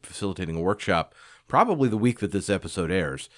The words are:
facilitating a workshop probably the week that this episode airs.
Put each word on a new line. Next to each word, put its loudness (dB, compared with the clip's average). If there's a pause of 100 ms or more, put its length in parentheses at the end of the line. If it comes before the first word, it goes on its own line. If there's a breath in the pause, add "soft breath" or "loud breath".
facilitating -6
a -2
workshop 0 (340 loud breath)
probably 4
the 2
week 2
that -2
this -2
episode -2
airs. -2